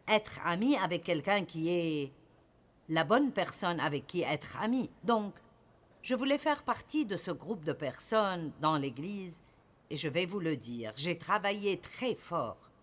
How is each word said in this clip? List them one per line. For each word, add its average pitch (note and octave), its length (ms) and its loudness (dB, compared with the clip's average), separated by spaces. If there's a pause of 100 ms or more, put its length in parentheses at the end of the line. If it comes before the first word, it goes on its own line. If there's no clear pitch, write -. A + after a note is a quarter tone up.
être G#3+ 380 2
amis G3+ 320 4
avec F3 300 0
quelqu'un F3 400 2
qui D#3+ 240 -2
est D#3+ 420 0 (800)
la D#3+ 160 4
bonne A#3+ 260 4
personne F3 480 0
avec C#3+ 260 0
qui F3 180 -2
être D3 380 -4
ami. A3+ 280 0 (160)
Donc, G#3 280 2 (680)
je - 120 -2
voulais C4+ 240 2
faire D4 260 0
partie C#4 420 -2
de G3 100 -2
ce F3 160 -2
groupe F3 320 -6
de D#3+ 80 0
personnes F3+ 880 0
dans D#3 160 4
l'église, D#3+ 680 -4 (480)
et D#3 60 -4
je D3+ 140 -2
vais F3 160 2
vous F#3+ 160 -4
le D#3+ 160 0
dire, A2+ 400 -8
j'ai E3+ 200 -2
travaillé G3 600 0
très - 360 -4
fort. - 540 -6 (140)